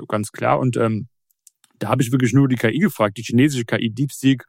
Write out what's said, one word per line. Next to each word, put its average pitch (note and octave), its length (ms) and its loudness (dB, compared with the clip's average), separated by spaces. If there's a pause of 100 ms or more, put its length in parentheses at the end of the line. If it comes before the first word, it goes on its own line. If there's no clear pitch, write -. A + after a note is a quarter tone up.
ganz G#2+ 240 -4
klar. C3 280 0
Und, B2+ 180 0
ähm, A2+ 300 0 (720)
da G#2 100 -4
hab C3 120 2
ich A#2 100 -2
wirklich B2+ 220 2
nur C#3 140 6
die B2+ 80 0
K A#2 140 0
I B2 100 -2
gefragt, A2+ 380 0
die A#2 60 -10
chinesische B2+ 420 2
K A2+ 120 -2
I A#2 140 -2
DeepSeek C3 580 0